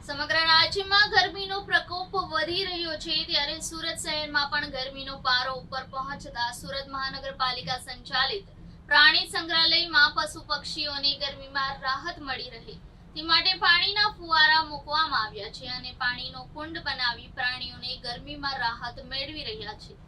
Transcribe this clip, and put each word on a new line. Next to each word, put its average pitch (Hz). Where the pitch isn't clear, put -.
સમગ્ર 294
રાજ્યમાં 330
ગરમીનો 392
પ્રકોપ 359
વધી 339
રહ્યો 339
છે, 320
ત્યારે 320
સુરત 320
શહેરમાં 302
પણ 294
ગરમીનો 269
પારો 262
ઉપર 262
પહોંચતા 269
સુરત 277
મહાનગરપાલિકા 269
સંચાલિત 254
પ્રાણી 302
સંગ્રહાલયમાં 330
પશુ 311
પક્ષીઓને 285
ગરમીમાં 269
રાહત 285
મળી 254
રહે 226
તે 311
માટે 339
પાણીના 403
ફુવારા 320
મૂકવામાં 294
આવ્યા 214
છે 254
અને 247
પાણીનો 254
કુંડ 320
બનાવી 254
પ્રાણીઓને 247
ગરમીમાં 269
રાહત -
મેળવી 269
રહ્યા 214
છે. -